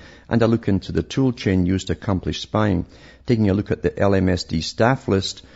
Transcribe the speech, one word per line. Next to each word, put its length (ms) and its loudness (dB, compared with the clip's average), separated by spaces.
and 140 2
a 40 4
look 220 0
into 240 -2
the 100 0
tool 300 0
chain 320 0
used 220 0
to 80 -2
accomplish 480 -4
spying. 420 0
Taking 240 2
a 60 4
look 160 -2
at 100 -2
the 180 -2
L 160 2
M 140 2
S 160 -2
D 160 -4
staff 480 0
list, 480 -2